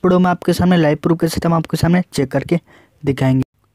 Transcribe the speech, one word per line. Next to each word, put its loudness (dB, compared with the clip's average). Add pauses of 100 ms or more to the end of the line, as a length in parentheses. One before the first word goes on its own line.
वीडियो 4
में 2
आपके -2
सामने 2
लाइव 2
प्रूफ 0
के 0
साथ -6
हम 2
आपके -2
सामने 0 (100)
चेक -2
करके -2 (440)
दिखाएंगे। 0 (320)